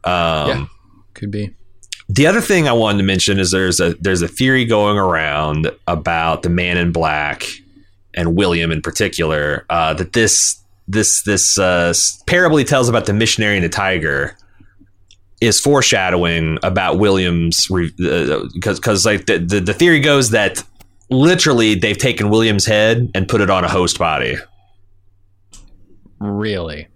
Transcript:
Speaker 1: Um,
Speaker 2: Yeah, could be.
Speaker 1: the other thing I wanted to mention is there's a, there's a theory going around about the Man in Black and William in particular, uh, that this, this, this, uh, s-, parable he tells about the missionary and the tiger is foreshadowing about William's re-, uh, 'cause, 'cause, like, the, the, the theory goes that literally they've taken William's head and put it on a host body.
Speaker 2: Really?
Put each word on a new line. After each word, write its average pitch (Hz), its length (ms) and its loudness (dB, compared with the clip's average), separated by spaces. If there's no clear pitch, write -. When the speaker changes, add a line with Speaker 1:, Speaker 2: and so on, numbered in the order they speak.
Speaker 1:
Um, 82 420 0
Speaker 2:
Yeah, 71 180 -4
could 104 180 -10
be. 104 220 -8
Speaker 1:
the 131 200 2
other 208 140 2
thing 165 280 2
I 120 40 2
wanted 107 260 2
to 98 40 2
mention 98 340 0
is 92 140 0
there's 92 300 0
a, 85 180 0
there's 90 220 0
a 82 80 -2
theory 131 340 0
going 104 340 2
around 78 760 0
about 82 560 -2
the 90 60 -2
Man 87 280 0
in 87 160 0
Black 76 500 -2
and 85 240 -2
William 85 340 0
in 78 100 -4
particular, 76 880 -4
uh, 80 260 0
that 87 180 -6
this, - 440 0
this, 104 360 0
this, 101 340 0
uh, 90 320 2
s-, - 380 -2
parable 180 300 2
he 135 60 4
tells 131 240 2
about 113 200 0
the 101 60 0
missionary 107 440 0
and 87 80 0
the 82 40 -2
tiger 80 680 -2
is 113 180 2
foreshadowing 90 1040 0
about 92 360 0
William's 90 680 0
re-, 87 220 -2
uh, 73 460 -2
'cause, 92 180 -2
'cause, 104 260 0
like, 104 200 0
the, 92 140 0
the, 92 200 -2
the 92 140 -2
theory 165 260 4
goes 139 300 2
that 104 340 0
literally 131 680 4
they've 101 220 0
taken 117 320 0
William's 107 360 2
head 113 480 2
and 95 140 0
put 107 140 2
it 98 80 2
on 92 160 2
a - 20 -2
host 90 320 0
body. 69 380 -2
Speaker 2:
Really? 101 760 -6